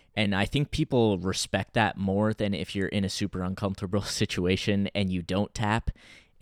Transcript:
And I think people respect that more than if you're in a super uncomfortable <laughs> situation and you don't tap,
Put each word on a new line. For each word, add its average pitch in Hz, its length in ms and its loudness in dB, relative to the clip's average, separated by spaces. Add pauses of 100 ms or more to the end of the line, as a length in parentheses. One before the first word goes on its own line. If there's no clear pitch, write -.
(160)
And 101 180 2
I 98 100 2
think 143 260 0
people 117 480 2
respect 95 560 -4
that 110 220 2
more 101 380 0
than 101 200 -2
if 82 200 -6
you're 98 140 0
in 98 160 0
a 92 40 0
super 92 340 -4
uncomfortable 95 600 -2
<laughs> - 0 -
situation 98 920 0
and 95 180 0
you 90 100 0
don't 92 320 -2
tap, 110 360 0 (520)